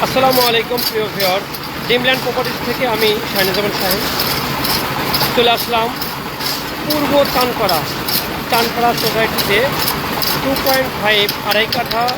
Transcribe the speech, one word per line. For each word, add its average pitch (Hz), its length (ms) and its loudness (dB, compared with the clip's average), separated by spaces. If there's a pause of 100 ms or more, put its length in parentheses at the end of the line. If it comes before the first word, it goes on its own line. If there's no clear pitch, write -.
আসসালামু 254 380 4
আলাইকুম 233 360 2 (120)
প্রিয় 214 160 0 (100)
ভিউয়ার, 190 240 2 (460)
ড্রিমল্যান্ড 247 380 2
প্রপার্টিজ 240 420 -2
থেকে 240 200 -2
আমি 214 280 2 (200)
শাহিনুজ্জামান 196 360 0 (120)
শাহিন। 190 180 0 (1400)
চলে 240 140 4
আসলাম 233 380 2 (1000)
পূর্ব 285 380 4 (100)
চানপাড়া, 226 460 2 (680)
চানপাড়া 233 500 2
সোসাইটিতে 220 600 0 (840)
টু 269 100 0 (100)
পয়েন্ট 262 240 2 (140)
ফাইভ, 208 280 2 (200)
আড়াই 214 220 2
কাঠা 233 460 -2